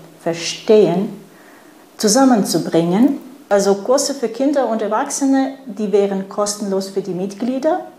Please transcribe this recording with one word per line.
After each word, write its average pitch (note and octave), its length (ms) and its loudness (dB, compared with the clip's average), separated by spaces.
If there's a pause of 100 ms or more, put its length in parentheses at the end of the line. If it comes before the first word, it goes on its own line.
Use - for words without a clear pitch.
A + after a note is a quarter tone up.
(200)
verstehen, F#3 880 2 (880)
zusammenzubringen. G3+ 1200 2 (320)
Also G3+ 220 4
Kurse C4+ 400 0
für A#3+ 160 -4
Kinder C#4 400 0
und A3+ 140 -2
Erwachsene, C4+ 720 0 (100)
die G#3 260 -6
wären G3 380 0
kostenlos G3 600 -4
für G3 120 -6
die F#3 140 -6
Mitglieder, B3+ 720 -4 (120)